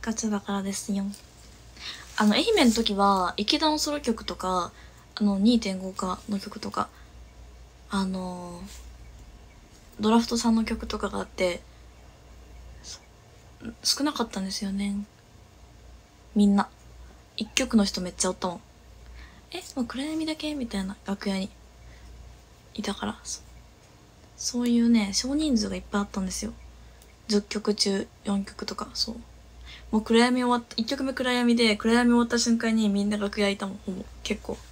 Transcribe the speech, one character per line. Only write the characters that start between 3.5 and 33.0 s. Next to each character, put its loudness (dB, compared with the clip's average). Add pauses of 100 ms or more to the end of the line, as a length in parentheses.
田 4
の 2
ソ -2
ロ -4
曲 -2
と -6
か、 -2 (420)
あ 0
の、 2
二 6
点 -4
五 -10
課 -4
の -2
曲 -12
と -8
か、 -4 (1000)
あ -2
の、 -8 (1400)
ド 2
ラ 6
フ 0
ト -2
さ 2
ん 6
の 2
曲 -6
と -6
か -2
が -4
あ -4
っ -6
て、 -2 (1200)
そ-、 -16 (840)
少 0
な 0
か -4
っ -16
た -8
ん -4
で -6
す -6
よ -2
ね。 -2 (1400)
み 6
ん 6
な。 2 (680)
一 -6
曲 2
の 6
人 -4
め -4
っ -12
ち -2
ゃ 2
お -2
っ -4
た -4
も -6
ん。 -16 (880)
「え、 -10 (120)
も 0
う 0
暗 -6
闇 -2
だ -2
け？」 -4
み -4
た -4
い -2
な、 -8
楽 -4
屋 0
に。 -4 (1200)
い -8
た -4
か -8
ら、 -6
そ-、 -10 (960)
そ -4
う 2
い 6
う 6
ね、 6
少 -2
人 2
数 0
が -4
い -6
っ -12
ぱ 0
い 2
あ 0
っ -4
た -4
ん 0
で -4
す -6
よ。 -8 (760)
十 2
曲 -2
中 0 (160)
四 -2
曲 -10
と -8
か、 -8
そ -4
う。 -10 (760)
も 4
う 0
暗 4
闇 4
終 2
わ 4
っ-、 -4 (140)
一 -2
曲 -4
目 -4
暗 0
闇 4
で、 4
暗 2
闇 6
終 6
わ 4
っ -10
た 0
瞬 4
間 0
に 4
み 2